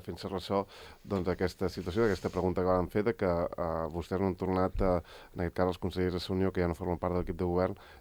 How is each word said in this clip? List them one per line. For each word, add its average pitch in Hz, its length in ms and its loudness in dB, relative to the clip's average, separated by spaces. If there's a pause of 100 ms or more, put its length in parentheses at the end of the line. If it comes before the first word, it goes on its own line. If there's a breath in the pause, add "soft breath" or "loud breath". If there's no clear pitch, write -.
fent-se 92 260 -8
ressò, 98 300 0 (420 loud breath)
doncs, 95 240 -2
d'aquesta 90 400 0
situació, 92 380 0
d'aquesta 95 260 2
pregunta 90 320 2
que 92 80 4
vam 90 160 4
fer, 104 160 0
de 113 160 0
que, 101 80 2
eh, 85 400 0 (240)
vostès 87 320 -2
no 98 80 4
han 85 80 -4
tornat, 92 400 2
eh, 92 140 4 (420 loud breath)
en 92 80 -2
aquest 85 140 -2
cas, 92 160 2
els - 100 -12
consellers 90 320 0
de 87 80 -4
la 98 140 -4
Unió, 92 180 2
que 90 80 2
ja 87 80 2
no 82 80 -4
formen 87 220 -2
part 90 120 0
de 90 80 0
l'equip 87 200 -4
de 90 80 0
govern, 92 260 2 (260 loud breath)